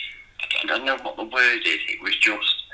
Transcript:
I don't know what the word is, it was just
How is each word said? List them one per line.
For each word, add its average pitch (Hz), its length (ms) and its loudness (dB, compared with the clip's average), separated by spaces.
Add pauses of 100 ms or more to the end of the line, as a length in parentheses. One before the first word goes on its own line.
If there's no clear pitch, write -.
(640)
I - 40 -4
don't - 180 -2
know 135 120 0
what - 180 -8
the - 80 -8
word 120 420 2
is, 80 140 2 (100)
it - 140 -6
was 135 140 0
just - 460 2 (100)